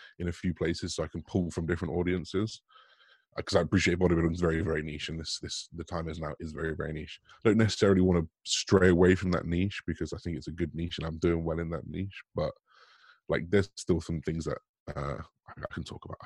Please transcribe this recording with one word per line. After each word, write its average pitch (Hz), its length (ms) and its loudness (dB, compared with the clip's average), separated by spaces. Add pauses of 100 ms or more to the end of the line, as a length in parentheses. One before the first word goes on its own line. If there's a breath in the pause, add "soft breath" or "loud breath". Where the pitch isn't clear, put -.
(180 loud breath)
in 87 80 -6
a 87 60 -2
few 90 200 -4
places 82 440 -4
so 80 80 -2
I - 20 -4
can 82 160 -10
pull 90 300 -2
from 85 140 -4
different 82 280 -2
audiences. 90 640 -2 (800 soft breath)
Uh, - 40 -8
'cause - 120 -6
I 95 60 6
appreciate 87 400 2
bodybuilding 85 320 4
is 82 80 -4
very, 80 220 2
very 78 200 0
niche, 78 260 -8
and 80 120 -8
this, - 200 -8
this, - 320 -10
the 82 120 -10
time 82 240 -6
is 80 100 -6
now 76 220 -6
is 82 100 -8
very, 78 240 -4
very 76 180 -4
niche. 78 280 -10 (240 loud breath)
I 117 60 8
don't 104 80 6
necessarily 101 420 6
wanna 90 220 6 (200)
stray - 460 4
away 90 260 8
from 95 160 0
that 85 160 0
niche 90 400 0
because - 260 -4
I 82 60 -8
think 82 180 -6
it's - 120 -10
a - 20 -8
good 78 240 -6
niche 85 240 -6
and 80 80 -6
I'm 80 120 -6
doing 85 260 2
well 82 160 -2
in 82 100 -6
that 78 160 -6
niche, 95 340 -8 (140)
but, 78 160 -2 (760 soft breath)
like, 80 200 -2
there's 95 280 2
still 82 240 0
some 82 220 -4
things 82 240 -4
that, 71 120 -4 (380)
uh, 69 220 -6 (280)
I, - 60 -20
I - 220 -12
can 85 100 -8
talk - 200 -14
about. - 220 -12